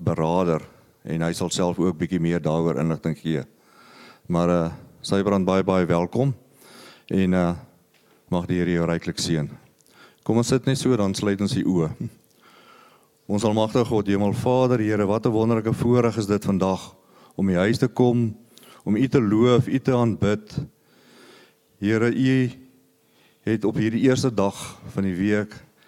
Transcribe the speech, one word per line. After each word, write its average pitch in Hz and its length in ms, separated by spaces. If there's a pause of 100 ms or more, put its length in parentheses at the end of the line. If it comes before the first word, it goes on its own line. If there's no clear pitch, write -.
beraader 82 600 (420)
en 82 160
hy 85 120
sal 87 180
self 87 280
ook 85 200
bietjie 90 220
meer 82 200
daaroor 78 400
inligting 80 380
gee. 76 260 (840)
Maar, 87 220
uh, 85 240 (300)
Sybrand, 98 420
baie, 95 180
baie 92 240
welkom 90 480 (760)
en, 92 220
uh, 87 220 (760)
mag 87 160
die 90 120
Here 87 140
jou 85 140
ryklik 85 320
seën. 78 320 (760)
Kom 110 140
ons 117 100
sit 131 180
net 131 120
so, 127 180
dan 98 180
sluit 101 260
ons 101 120
die - 120
oë. 85 260 (1400)
Ons 101 160
almagtige 110 400
God, 110 220
Hemelvader, 120 720
Here, 107 280
wat 110 200
'n 123 40
wonderlike 113 440
voorreg 117 420
is 107 100
dit 101 180
vandag 95 520 (400)
om 98 120
U 92 80
huis 107 220
te 127 100
kom, 120 460 (500)
om 104 120
U 131 120
te 143 120
loof, 117 480
U 117 100
te 131 140
aanbid. 107 760 (1120)
Here, 110 320
U 131 400 (920)
het 104 200
op 110 100
hierdie 110 340
eerste 127 260
dag - 460 (140)
van 98 100
die 92 100
week, 104 400 (320)